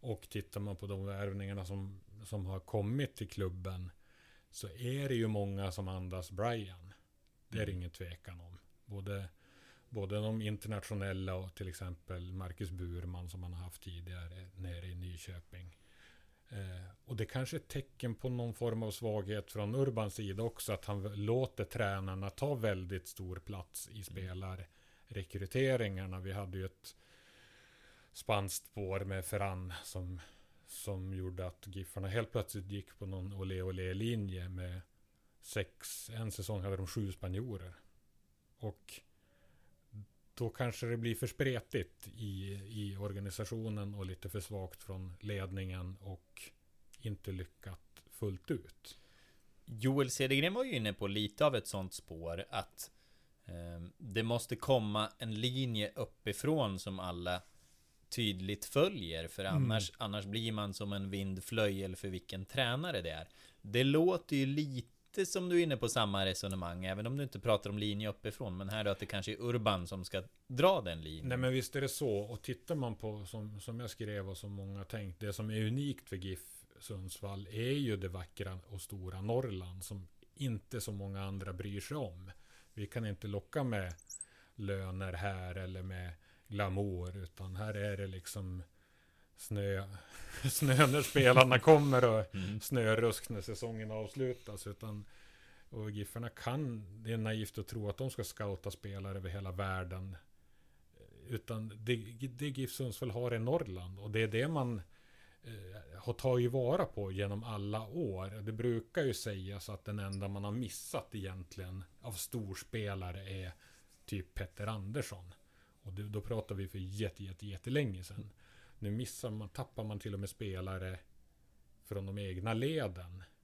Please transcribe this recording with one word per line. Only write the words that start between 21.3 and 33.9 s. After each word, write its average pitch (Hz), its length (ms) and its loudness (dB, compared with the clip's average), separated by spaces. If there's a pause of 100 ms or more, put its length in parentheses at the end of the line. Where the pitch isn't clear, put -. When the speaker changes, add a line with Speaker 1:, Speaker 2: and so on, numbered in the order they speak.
Speaker 1:
tränarna 98 680 0
ta 143 260 0
väldigt 95 520 0
stor 92 320 -6
plats - 480 -8
i - 40 -18
Speaker 2:
Mm. 107 120 -10
Speaker 1:
spelarrekryteringarna. 95 2250 -2
Vi 95 120 -6
hade 95 260 -4
ju 95 80 -2
ett - 300 -10 (1160)
spanskt - 520 0
spår 98 340 -2
med 95 260 -2
Ferran 92 480 -2 (100)
som, 90 380 -6 (460)
som 95 460 -4
gjorde 92 340 -4
att - 200 -12
Giffarna 95 400 -4
helt 110 240 0
plötsligt 101 400 -2
gick 101 280 -8
på 101 60 -8
någon 95 280 -4
olé-olé-linje 95 1160 -2